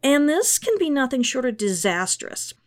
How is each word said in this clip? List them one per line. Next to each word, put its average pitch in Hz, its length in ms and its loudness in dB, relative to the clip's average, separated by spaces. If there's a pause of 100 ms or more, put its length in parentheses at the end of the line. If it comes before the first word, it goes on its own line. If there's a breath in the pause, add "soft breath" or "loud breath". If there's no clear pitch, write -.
And 285 260 4
this 330 300 2
can 453 220 0
be 320 100 0
nothing 262 320 0
short 254 220 -2
of 240 120 -2
disastrous. 185 960 -4 (120)